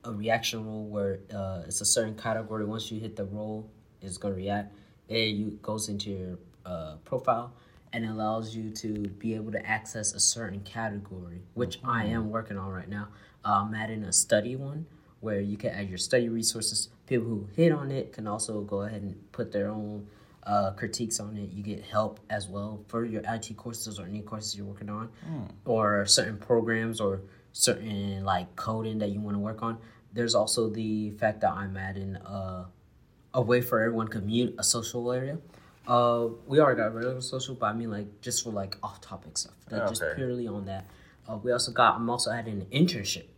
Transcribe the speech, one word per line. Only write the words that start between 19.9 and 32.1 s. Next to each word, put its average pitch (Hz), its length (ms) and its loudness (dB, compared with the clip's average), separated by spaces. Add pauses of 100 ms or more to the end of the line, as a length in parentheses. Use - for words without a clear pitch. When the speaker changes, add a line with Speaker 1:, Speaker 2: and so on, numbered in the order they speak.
Speaker 1:
uh, 101 300 2
critiques 113 460 -4
on 104 200 -6
it. 98 120 -6
You 101 120 -8
get 104 200 -6
help 107 460 0
as 101 180 -4
well 104 420 -8
for 117 180 -2
your 107 200 -4
I 113 120 -2
T 110 160 -8
courses 110 440 -8
or 90 60 -10
any 104 160 -6
courses 104 340 -6
you're 101 120 -8
working 101 240 -10
on, 110 180 -6 (160)
Speaker 2:
Hmm. 147 220 -6 (180)
Speaker 1:
or 104 400 4
certain 107 320 4
programs 113 640 2
or 95 220 0 (300)
certain, 101 720 0
like, 92 300 2
coding 110 440 -2
that 104 100 2
you 101 120 -2
wanna 104 180 -2
work 110 240 -2
on. 113 160 -2 (340)
There's 117 220 2
also 110 340 4
the 107 440 0
fact 107 280 0
that 95 120 4
I'm 95 240 -4
adding, 95 400 -4